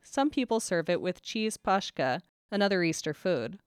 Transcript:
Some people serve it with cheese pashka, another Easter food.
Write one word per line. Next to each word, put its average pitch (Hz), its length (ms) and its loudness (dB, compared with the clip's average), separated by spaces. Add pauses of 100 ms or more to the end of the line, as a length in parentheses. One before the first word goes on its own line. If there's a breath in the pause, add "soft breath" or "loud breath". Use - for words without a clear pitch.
Some 277 260 0
people 233 300 0
serve 170 300 -2
it 175 120 2
with 180 220 -4
cheese 220 340 -4
pashka, 165 640 0 (300)
another 196 320 2
Easter 160 320 -2
food. 160 420 -2 (160)